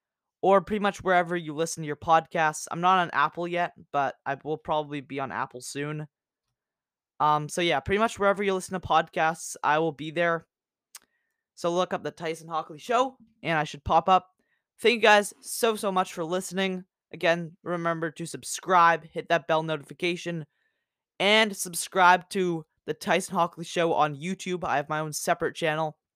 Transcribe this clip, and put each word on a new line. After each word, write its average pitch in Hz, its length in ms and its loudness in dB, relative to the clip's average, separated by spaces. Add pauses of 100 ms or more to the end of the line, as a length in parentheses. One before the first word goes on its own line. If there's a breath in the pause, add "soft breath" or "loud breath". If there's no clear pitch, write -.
(420)
or 190 200 6
pretty 208 180 -4
much 202 240 -2
wherever 180 320 2
you 156 180 -6
listen 165 300 -6
to 151 40 -8
your 143 80 -6
podcasts. 160 760 0
I'm 170 100 -6
not 185 160 4
on 175 140 0
Apple 156 360 0
yet, 175 260 -4 (180)
but 139 240 -2 (100)
I 135 180 -6
will 151 140 -4
probably 147 440 -4
be 131 180 -10
on 131 120 -6
Apple 123 300 -8
soon. 151 460 -8 (1120)
Um, 151 300 2
so 180 120 -2
yeah, 160 200 2
pretty 202 180 0
much 226 180 -2
wherever 196 240 2
you 196 120 0
listen 185 260 -4
to - 80 -12
podcasts, 160 760 0
I 151 160 2
will 165 120 0
be 151 180 -10
there. 165 380 -2 (1080)
So 175 160 -2
look 180 220 0
up 135 100 -4
The 147 80 -6
Tyson 160 360 -8
Hockley 165 320 -8
Show, 254 380 0 (260)
and 160 160 0
I 151 40 2
should 151 200 -12
pop 170 260 4
up. 185 260 -4 (440)
Thank 233 160 4
you 208 60 -6
guys 208 400 6
so, - 340 0
so 196 160 -4
much 185 220 0
for 175 100 -6
listening. 185 640 -4 (260)
Again, 170 500 0
remember 170 500 -4
to 170 140 -10
subscribe, 170 800 2
hit - 260 -8
that 165 180 2
bell 160 140 2
notification, 160 840 -6 (760)
and 208 360 4
subscribe 180 760 4
to 175 360 -2 (200)
The 156 80 -4
Tyson 185 420 -2
Hockley 170 300 -2
Show 170 280 0
on 151 220 0
YouTube. 180 480 -6
I 135 140 0
have 147 100 -2
my 156 120 -4
own 156 120 -6
separate 165 440 -2
channel. 156 420 -2 (180)